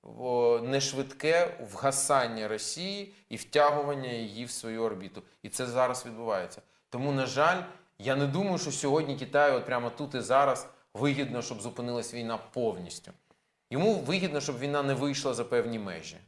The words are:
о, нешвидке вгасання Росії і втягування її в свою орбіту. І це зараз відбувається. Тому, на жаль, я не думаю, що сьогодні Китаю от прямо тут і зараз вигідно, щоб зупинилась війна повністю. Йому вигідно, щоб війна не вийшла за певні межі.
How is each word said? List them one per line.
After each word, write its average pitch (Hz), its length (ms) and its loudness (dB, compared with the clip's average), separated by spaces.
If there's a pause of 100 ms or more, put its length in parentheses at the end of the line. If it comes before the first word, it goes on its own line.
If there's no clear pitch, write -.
о, 120 600 2
нешвидке 139 920 0 (140)
вгасання 123 760 2
Росії 190 640 -6 (160)
і 120 60 -8
втягування 143 720 2
її 113 360 -6
в 120 60 -10
свою 113 320 -4
орбіту. 98 400 -6 (200)
І 107 60 -12
це 127 160 -4
зараз 123 400 0
відбувається. 110 560 -4 (280)
Тому, 135 220 -2
на 135 140 0
жаль, 156 360 4 (380)
я 131 160 0
не 143 120 2
думаю, 180 300 0
що 147 140 -4
сьогодні 143 460 0
Китаю 143 360 4
от 123 120 0
прямо 120 240 0
тут 139 260 -8
і 127 40 0
зараз 127 480 4 (260)
вигідно, 135 480 0
щоб 113 200 -8
зупинилась 120 520 -6
війна 117 240 -4
повністю. 92 760 -4 (580)
Йому 175 260 4
вигідно, 160 460 0
щоб 131 180 -4
війна 143 240 0
не 139 100 2
вийшла 135 400 0
за 117 120 -2
певні 117 340 0
межі. 85 380 -10 (100)